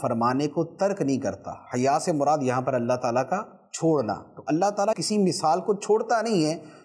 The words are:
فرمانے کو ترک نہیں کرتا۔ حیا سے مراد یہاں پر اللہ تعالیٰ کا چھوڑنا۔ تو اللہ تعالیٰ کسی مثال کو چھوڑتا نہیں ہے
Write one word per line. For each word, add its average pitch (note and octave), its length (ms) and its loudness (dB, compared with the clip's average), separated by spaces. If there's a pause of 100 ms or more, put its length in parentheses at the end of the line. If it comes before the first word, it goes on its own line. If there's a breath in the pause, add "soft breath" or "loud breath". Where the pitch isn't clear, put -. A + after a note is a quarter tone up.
فرمانے B2 480 0
کو D#3+ 160 -2
ترک G3 380 -2
نہیں C3+ 160 0
کرتا۔ G#2+ 320 -6
حیا C3 480 0
سے F3 140 -2
مراد D3 300 2
یہاں B2+ 200 0
پر C3 120 -2
اللہ A#2+ 180 0
تعالیٰ C3 360 0
کا F#3+ 140 -2 (300)
چھوڑنا۔ C#3 420 0 (220)
تو - 100 -18
اللہ F3 240 2
تعالیٰ G#3 240 0
کسی G#3 240 -2
مثال F3 420 2
کو G3 140 0
چھوڑتا A3+ 480 0
نہیں G#3 220 2
ہے D#3+ 140 0 (260 loud breath)